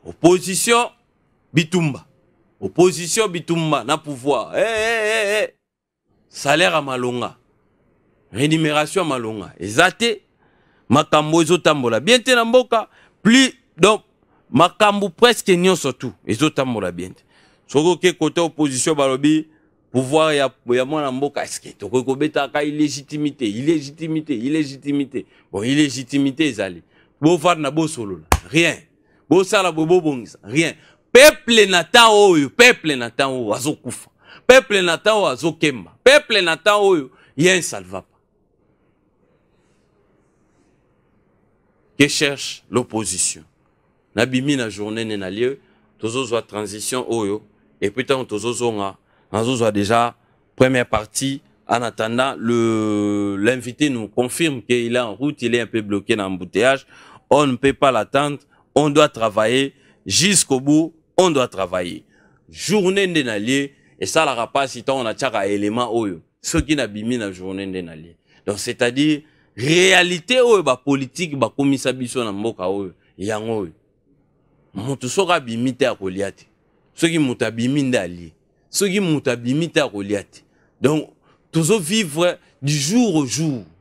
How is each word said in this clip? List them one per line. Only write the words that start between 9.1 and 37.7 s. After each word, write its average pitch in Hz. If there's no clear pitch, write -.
Eza 127
te. 226
Makambo 151
ezotambola 147
bien 226
te 254
na 233
mboka. 226
Plus, 247
donc, 208
makambo 202
presque 233
nyonso 175
tu. 120
Ezotambola 113
bien 87
te. -
Soko 160
ke 175
kote 160
opposition 151
balobi, 143
pouvoir 151
ya, 139
ya 123
mwana 147
mboka, 139
est-ce -
que -
tokoki 110
kobeta 139
ka 147
illégitimité, 147
illégitimité, 151
illégitimité. 139
Bon, 101
illégitimité 139
ezali. 95
Bovanda 165
na 139
bosolola, 120
rien. 156
Bosala 185
bo 160
bobongisa, 156
rien. 139
Peuple 233
na 175
temps 233
oyo, 180
peuple 196
na 117
temps 139
oyo 120
azokufa. 127
Peuple 240
na 170
temps 214
oyo 170
azokemba. 135
Peuple 220
na 165
temps 208
oyo, 175
yen 180
ça 107